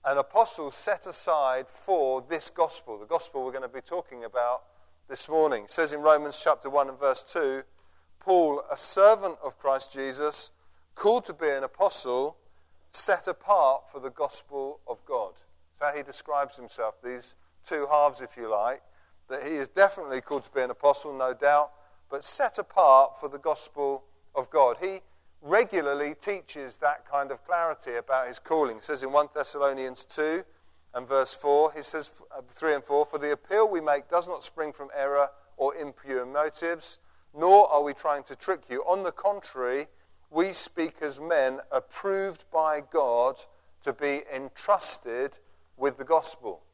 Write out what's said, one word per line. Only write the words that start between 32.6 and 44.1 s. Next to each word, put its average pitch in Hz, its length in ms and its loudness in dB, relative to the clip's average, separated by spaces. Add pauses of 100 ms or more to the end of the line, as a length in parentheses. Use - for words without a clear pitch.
and 139 80 -6
four, 147 240 2
"For 156 100 -8
the 147 140 -2
appeal 214 360 2
we 180 140 -2
make 143 260 0
does 175 200 0
not 180 160 -8
spring 156 280 -8
from 135 220 -16
error 139 380 0 (260)
or 135 160 -2
impure 135 540 -6
motives, 156 720 -4 (340)
nor 185 380 8
are 147 100 4
we 147 140 -4
trying 147 300 -2
to 135 100 -14
trick 175 340 -6
you. 127 160 -4
On 185 160 2
the 180 100 -4
contrary, 143 760 -4 (420)
we 175 240 -2
speak - 480 -6
as 143 180 -8
men 139 400 0 (120)
approved 196 800 -4
by 156 280 0
God 131 640 0 (380)
to 135 120 -4
be 143 380 -4